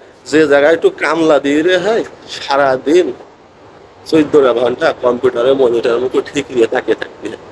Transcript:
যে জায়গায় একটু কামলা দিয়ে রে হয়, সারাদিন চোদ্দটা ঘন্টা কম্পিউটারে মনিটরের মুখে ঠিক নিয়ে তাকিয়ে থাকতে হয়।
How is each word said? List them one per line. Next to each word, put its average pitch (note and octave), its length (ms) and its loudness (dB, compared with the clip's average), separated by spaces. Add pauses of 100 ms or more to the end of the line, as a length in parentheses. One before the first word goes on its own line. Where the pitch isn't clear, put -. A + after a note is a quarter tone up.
(300)
যে D#3 160 4
জায়গায় C#3+ 260 4
একটু E3+ 180 2
কামলা D#3 480 0
দিয়ে C#3+ 240 0
রে F3+ 160 2
হয়, F#3+ 260 -2 (240)
সারাদিন C#3 840 0 (920)
চোদ্দটা D3 460 2
ঘন্টা B2+ 500 -2
কম্পিউটারে B2 500 0
মনিটরের A#2+ 460 0
মুখে B2+ 240 -2 (120)
ঠিক C#3+ 160 -4
নিয়ে A#2 160 0
তাকিয়ে A#2 280 -2
থাকতে - 340 -10
হয়। A2 80 -12 (160)